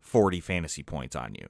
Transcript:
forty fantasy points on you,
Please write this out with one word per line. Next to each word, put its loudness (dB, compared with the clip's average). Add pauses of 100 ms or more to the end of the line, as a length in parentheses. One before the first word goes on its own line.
forty 4
fantasy -4
points -10
on -8
you, -16